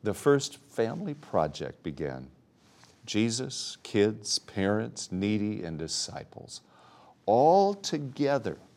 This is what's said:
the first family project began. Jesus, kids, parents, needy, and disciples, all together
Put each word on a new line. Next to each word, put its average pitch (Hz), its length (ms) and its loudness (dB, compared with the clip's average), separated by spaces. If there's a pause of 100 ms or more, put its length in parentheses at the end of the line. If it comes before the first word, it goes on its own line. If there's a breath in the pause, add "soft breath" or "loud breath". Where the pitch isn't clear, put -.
the 104 120 0
first 143 420 4 (120)
family 147 460 -2
project 78 680 -2
began. 67 480 -6 (760 soft breath)
Jesus, 117 760 -2
kids, 110 560 2
parents, 104 720 -2
needy, 104 540 -2
and 80 140 -8
disciples, - 840 -10 (640 soft breath)
all 175 500 6
together 139 840 -2 (180)